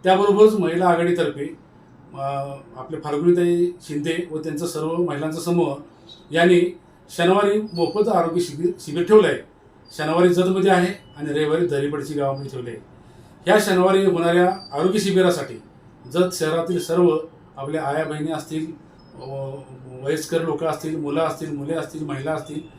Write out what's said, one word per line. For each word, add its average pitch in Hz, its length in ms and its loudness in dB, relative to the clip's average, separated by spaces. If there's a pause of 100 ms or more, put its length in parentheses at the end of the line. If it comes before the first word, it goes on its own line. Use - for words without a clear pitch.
त्याबरोबरच 202 500 6
महिला 175 320 0
आघाडीतर्फे, 170 680 0 (580)
अ, 139 80 -10 (540)
आपले 127 280 -12
फाल्गुनीताई 175 640 2 (100)
शिंदे 160 500 -4
व 156 80 -6
त्यांचा 156 280 -6
सर्व 160 300 -4
महिलांचा 156 440 -4
समूह 165 340 0 (560)
यांनी 175 480 4 (320)
शनिवारी 202 500 2
मोफत 208 480 -2
आरोग्य 170 320 0
शिबिर, 160 300 -2 (100)
शिबिर 160 240 -4
ठेवलं 208 240 6
आहे. - 80 -2 (600)
शनिवारी 165 320 2
जतमध्ये 185 420 2
आहे 185 240 2 (220)
आणि 147 160 -8
रविवारी 156 340 0
दरिपडची 143 480 -4
गावामध्ये 139 360 -4
ठेवले 123 200 -10
आहे. 110 80 -12 (680)
ह्या 202 140 6
शनिवारी 190 440 4
होणाऱ्या 175 520 2 (160)
आरोग्य 185 260 0
शिबिरासाठी 180 560 0 (580)
जत 180 200 2
शहरातील 165 480 -2
सर्व 165 360 2 (400)
आपल्या 147 280 -6
आया 147 200 -2
बहिणी 151 280 -6
असतील, 156 340 -8 (520)
व-, 135 380 -10 (480)
वयस्कर 156 380 -2
लोक 160 220 -4
असतील, 156 320 -4
मुलं 147 240 -4
असतील, 151 360 -4
मुले 143 180 -6
असतील, 156 300 -8
महिला 143 280 -6
असतील 151 280 -8 (180)